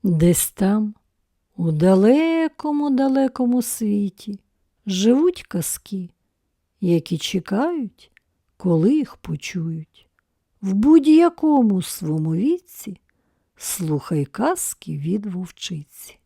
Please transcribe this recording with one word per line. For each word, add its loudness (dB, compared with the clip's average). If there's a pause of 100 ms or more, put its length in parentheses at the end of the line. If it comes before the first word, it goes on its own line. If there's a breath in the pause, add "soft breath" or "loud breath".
Десь 2
там, 0 (600)
у -2
далекому-далекому 2
світі, -4 (460)
живуть 2
казки, -8 (680)
які 0
чекають, -4 (460)
коли 2
їх -2
почують. -10 (540)
В -2
будь-якому 4
своєму -4
віці -4 (560)
слухай -4
казки -6
від -4
вовчиці. -12